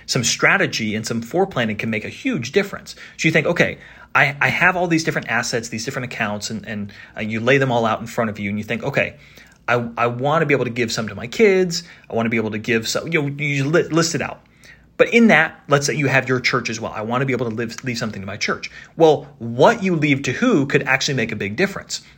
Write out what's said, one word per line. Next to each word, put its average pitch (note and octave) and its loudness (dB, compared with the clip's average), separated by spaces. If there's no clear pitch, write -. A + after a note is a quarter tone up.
some B2 0
strategy D3+ 0
and A2 -6
some A#2 -4
foreplanning B2+ -2
can A2+ -4
make A2 -4
a G2+ -10
huge D3+ -6
difference. - -4
So - 0
you D#3 4
think, E3 2
"Okay, G2+ 0
I, C#3+ 2
I C3+ 4
have F3+ 2
all F3+ 2
these D#3+ 2
different D3 -2
assets, A#2 -2
these A2 -8
different B2 -6
accounts," G#2 -4
and, A2 -8
and, G#2 -8
uh, - -8
you A2 -4
lay C3 4
them C3+ 2
all A#2+ 2
out A2 2
in A#2+ -8
front A2+ -2
of G2+ -10
you, G2+ -4
and G#2 -2
you G#2 -6
think, A#2 -6
"Okay, - -2
I, A#2+ 0
I A#2 2
wanna C#3+ 0
be C#3+ 2
able B2 0
to B2 -2
give A#2 -2
some A2 -4
to G2 -10
my G2 -10
kids. F#3 2
I - -8
wanna A2+ 0
be A2+ 0
able G#2+ -2
to G#2+ -6
give A2+ 0
some," - -4
you E3 0
know, C#3+ -4
you C#3+ -2
li-, D3+ 2
list E3 2
it A#2 -4
out. - -8
But - 4
in A#3 8
that, D#3 4
let's C#3+ 4
say C3+ 0
you C#3+ 0
have C3 2
your B2+ 0
church A#2+ -2
as A2+ -8
well. G#2+ -6
"I G#2+ -8
wanna B2 -2
be C3 0
able A#2+ -2
to A2 -6
live, A#2 -8
leave A#2+ -6
something G#2 -6
to F#2+ -12
my F#2+ -10
church." - -4
Well, D#3 6
what C3 4
you F#3+ 2
leave C#3+ 2
to B2+ -2
who G#3+ 2
could D3+ 0
actually C3 0
make A2+ -2
a A2 -6
big G#2 -4
difference. - -4